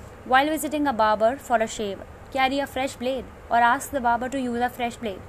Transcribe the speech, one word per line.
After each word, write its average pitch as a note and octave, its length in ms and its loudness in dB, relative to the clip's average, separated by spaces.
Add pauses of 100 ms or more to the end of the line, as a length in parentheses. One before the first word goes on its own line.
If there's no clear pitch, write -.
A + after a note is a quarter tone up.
(260)
While C4 220 4
visiting D4+ 400 0
a C4+ 60 0
barber A3 440 4
for A#3+ 200 0
a A3 100 2
shave, G3+ 320 -6 (340)
carry C4 260 0
a C4+ 80 -2
fresh C4+ 300 -4
blade B3 260 -4 (260)
or A#3 80 4
ask A#3+ 340 4
the C#4 100 -2
barber A#3+ 260 2
to C4 140 -4
use A#3+ 180 -4
a B3 100 0
fresh A#3+ 280 -6
blade. G3+ 320 -6